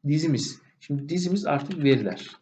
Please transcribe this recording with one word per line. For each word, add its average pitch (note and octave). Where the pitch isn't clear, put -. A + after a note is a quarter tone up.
Dizimiz. D3+
Şimdi C#3+
dizimiz F3+
artık D3
veriler. A2+